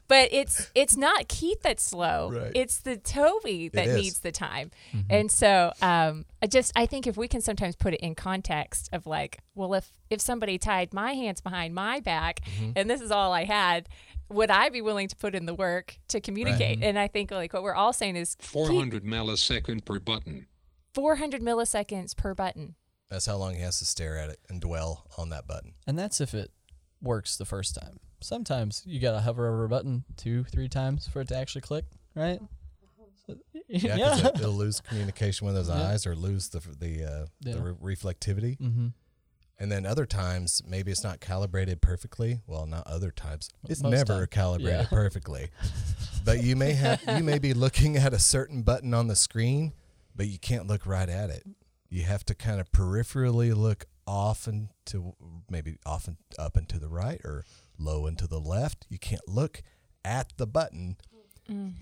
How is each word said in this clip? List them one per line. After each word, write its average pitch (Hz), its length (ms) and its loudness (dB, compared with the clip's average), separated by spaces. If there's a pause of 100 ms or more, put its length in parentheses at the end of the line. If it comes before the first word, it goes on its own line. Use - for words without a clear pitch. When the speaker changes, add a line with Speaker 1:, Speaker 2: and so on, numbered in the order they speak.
Speaker 1:
but 262 220 10
it's, - 440 0
it's 277 220 6
not 285 300 4
Keith 359 360 -2
that's 302 200 0
slow. 165 500 0
Speaker 2:
Right. 120 220 -4
Speaker 1:
It's 254 240 2
the 254 200 -4
Toby 285 680 2
Speaker 2:
It 160 60 -10
Speaker 1:
that - 160 2
Speaker 2:
is. 247 80 4
Speaker 1:
needs 190 240 0
the 175 100 -6
time. 139 400 -6 (240)
Speaker 3:
Mm-hmm. 101 160 -2
Speaker 1:
And 208 200 4
so, 190 420 8 (100)
um, 160 440 4 (160)
I 220 40 4
just, 254 300 4
I 233 100 4
think 262 200 -4
if 208 100 -2
we 226 120 -2
can 240 120 0
sometimes 196 360 -2
put 175 180 2
it - 60 0
in 165 140 -4
context 185 760 -4
of, 175 140 -4
like, 151 320 -4 (160)
well, 190 200 -2
if, 190 160 -2 (200)
if 214 100 0
somebody 214 380 0
tied 185 340 0
my 220 220 -2
hands 233 260 -4
behind 175 340 -6
my 214 260 -2
back 165 400 -2 (200)
Speaker 2:
Mm-hmm. 110 160 -2
Speaker 1:
and 196 140 2
this 269 100 0
is 220 100 -6
all 196 220 4
I 170 120 2
had, 185 440 2 (400)
would 208 220 4
I 208 180 8
be 247 140 -6
willing 202 260 0
to - 80 -14
put 202 180 -4
in 175 120 -4
the 170 80 -4
work 180 440 -2 (100)
to 214 120 -2
communicate? 214 580 0
Speaker 3:
Right. - 100 0
Speaker 1:
And 202 100 2
I 202 100 4
think, 208 220 -4
like, 180 240 -6
what 185 80 -2
we're 196 120 -2
all 214 180 4
saying 196 240 -2
is 170 200 -4
Keith - 140 -18
Speaker 4:
Four 156 180 2
hundred 113 360 2
millisecond 110 800 0
per 101 140 -4
button. 110 480 -6 (480)
Speaker 1:
Four 294 220 2
hundred 277 260 -4
milliseconds 226 760 -2
per 190 180 -4
button. 175 400 -6 (340)
Speaker 2:
That's 95 180 -6
how 104 100 -2
long 95 180 -4
he 87 60 -6
has 90 180 -4
to - 60 -4
stare 80 340 -4
at 78 120 -8
it - 180 -16
and 90 120 -8
dwell 82 460 -4 (100)
on 82 120 -6
that 71 180 -10
button. - 280 -12 (120)
Speaker 3:
And 139 100 -2
that's 196 240 -4
if 135 140 -4
it 104 160 -6 (500)
works 113 360 -4
the 98 80 -8
first 98 320 -6
time. - 240 -14 (200)
Sometimes 131 640 -4
you 170 140 -6
gotta 117 220 2
hover 117 260 0
over 113 180 0
a 110 40 0
button 123 340 0 (140)
two, 120 280 -2
three 131 240 -2
times 135 380 -2
for - 140 -6
it 131 80 -6
to 135 80 -4
actually 135 240 -6
click, 151 240 -6 (320)
right? 175 240 -2 (880)
So, - 80 -14 (160)
<laughs> 320 160 -16
Speaker 2:
Yeah, 180 280 0
Speaker 3:
yeah. 190 120 4
Speaker 2:
'cause 175 160 4
it, 269 160 4
it'll 107 140 0
lose 104 260 -2
communication 101 640 -2
with 98 80 0
those 92 140 0
Speaker 3:
Yeah. 85 200 0
Speaker 2:
eyes 104 160 0
or 87 120 -2
lose 95 320 -2
the, - 120 -8
the, 80 440 -6
uh, 76 220 -6 (140)
Speaker 3:
Yeah. 120 140 -6
Speaker 2:
the 117 60 -2 (140)
re-, 95 200 -6
reflectivity. 101 640 -2
Speaker 3:
Mm-hmm. 120 300 0 (720)
Speaker 2:
And 104 140 -4
then 98 140 -2
other 131 180 0
times, 90 600 -2
maybe 92 240 -4
it's 95 140 -2
not 95 160 -6
calibrated 95 600 -2
perfectly. 113 640 2
Well, 78 200 -6
not 80 200 -8
other 87 240 -4
times. 76 380 -8 (200)
It's 147 140 -4
Speaker 3:
Most 123 100 4
Speaker 2:
never 104 340 4
Speaker 3:
time. - 40 0
Speaker 2:
calibrated 87 500 2
Speaker 3:
Yeah. - 80 2
Speaker 2:
perfectly. 80 600 2 (120)
Speaker 3:
<laughs> - 600 -2
Speaker 2:
But 120 180 6
you 127 140 4
may 139 160 4
have, 143 280 4 (160)
you 165 60 4
may 147 160 4
be 139 160 2
looking 135 420 6
at 135 160 6
a 107 60 2
certain 131 460 2
button 123 300 2
on 117 120 4
the 107 80 2
screen, 135 600 2 (420)
but 101 100 -2
you 98 140 -6
can't 107 260 -2
look 101 180 0
right 92 240 0
at 92 220 -4
it. - 140 -10 (440)
You 87 140 -4
have 98 220 0
to 92 100 0
kind 107 260 -2
of - 120 -6
peripherally 117 840 2
look 107 320 2 (220)
off 101 400 -2
and 107 220 -4 (160)
to, 90 280 -8 (340)
maybe 80 380 -6
off 78 220 -4
and 82 80 -8 (200)
up 76 200 0
and 85 120 0
to 82 120 -4
the 76 80 -8
right 95 360 -4
or 73 200 -8 (340)
low 78 280 -2
and 78 120 -4
to 87 80 -2
the 80 140 -4
left. 95 480 -2
You 92 100 -10
can't - 300 -6
look 120 340 -2 (420)
at 120 320 -2
the 120 120 -4
button 92 480 -2 (520)
Speaker 1:
Mm-hmm. 202 200 -6 (140)